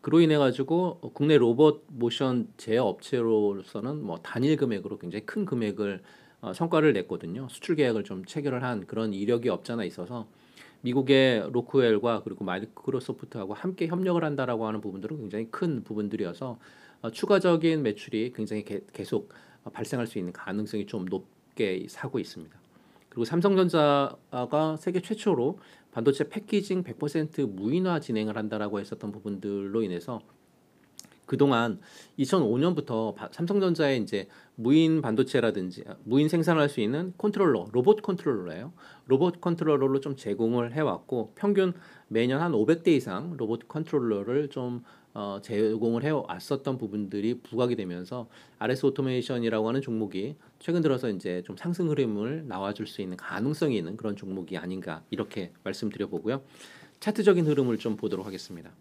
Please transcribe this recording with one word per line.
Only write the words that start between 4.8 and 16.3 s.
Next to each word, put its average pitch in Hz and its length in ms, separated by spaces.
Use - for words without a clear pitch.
굉장히 90 260
큰 - 220
금액을, 101 560
어, 92 100
성과를 156 400
냈거든요. 92 560
수출 - 280
계약을 117 280
좀 95 220
체결을 131 380
한 117 220
그런 110 280
이력이 117 340
없지 95 240
않아 113 120
있어서 90 440
미국의 127 680
로크웰과 117 720
그리고 101 220
마이크로소프트하고 104 1080
함께 185 320
협력을 175 360
한다라고 127 440
하는 107 160
부분들은 98 340
굉장히 110 340
큰 160 340
부분들이어서, 104 760